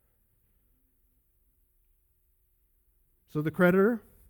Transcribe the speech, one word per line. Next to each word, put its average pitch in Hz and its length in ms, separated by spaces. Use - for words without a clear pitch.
So 151 140
the 156 80
creditor, 190 520